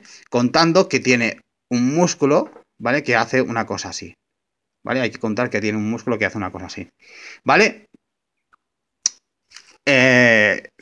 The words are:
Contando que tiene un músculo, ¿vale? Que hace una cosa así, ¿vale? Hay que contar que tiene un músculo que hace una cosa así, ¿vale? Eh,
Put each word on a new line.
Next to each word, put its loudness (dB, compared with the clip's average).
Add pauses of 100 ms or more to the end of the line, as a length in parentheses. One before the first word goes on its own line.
(280)
Contando 2
que -2
tiene 0 (300)
un -2
músculo, 0 (280)
¿vale? -2
Que -2
hace 0
una -4
cosa -8
así, -16 (680)
¿vale? -4
Hay -4
que -14
contar -4
que -4
tiene -4
un -4
músculo -6
que -2
hace -8
una -8
cosa -12
así, -14 (560)
¿vale? 0 (2000)
Eh, 4 (140)